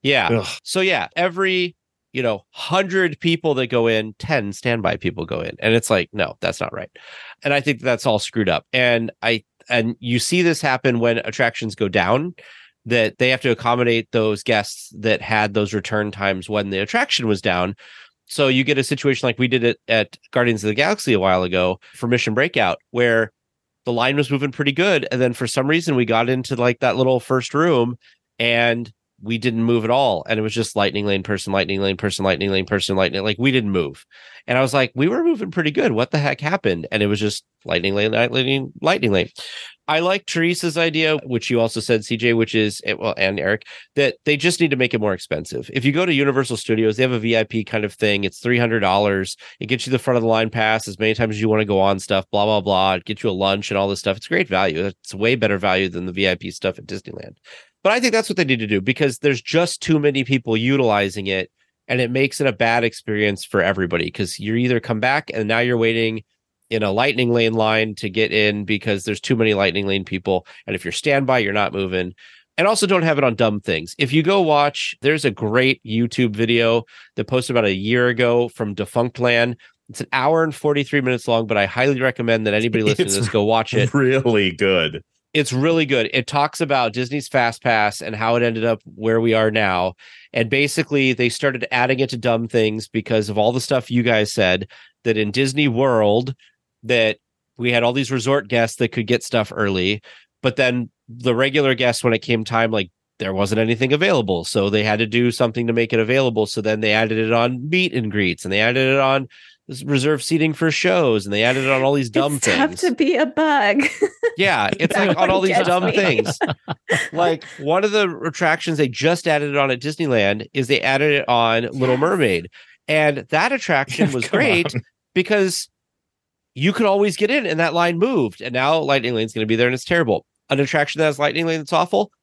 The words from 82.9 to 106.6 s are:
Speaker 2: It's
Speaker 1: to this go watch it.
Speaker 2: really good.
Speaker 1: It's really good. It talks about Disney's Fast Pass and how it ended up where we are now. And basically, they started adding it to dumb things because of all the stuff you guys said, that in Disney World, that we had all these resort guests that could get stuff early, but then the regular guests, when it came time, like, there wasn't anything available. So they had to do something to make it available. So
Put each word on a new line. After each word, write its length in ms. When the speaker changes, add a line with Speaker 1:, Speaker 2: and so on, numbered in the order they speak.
Speaker 2:
It's 80
Speaker 1:
to 60
this 80
go 160
watch 300
it. 200
Speaker 2:
really 580
good. 500
Speaker 1:
It's 180
really 320
good. 300
It 120
talks 360
about 320
Disney's 340
Fast 340
Pass 380
and 160
how 200
it 60
ended 220
up 160
where 260
we 140
are 160
now. 420
And 160
basically, 640
they 160
started 420
adding 300
it 100
to 60
dumb 320
things 400
because 400
of 80
all 160
the 80
stuff 300
you 120
guys 300
said, 340
that 140
in 120
Disney 380
World, 640
that 340
we 120
had 120
all 100
these 180
resort 380
guests 300
that 140
could 140
get 160
stuff 320
early, 460
but 140
then 340
the 260
regular 400
guests, 280
when 120
it 80
came 200
time, 300
like, 180
there 160
wasn't 260
anything 320
available. 520
So 240
they 160
had 140
to 80
do 240
something 380
to 40
make 200
it 80
available. 460
So 140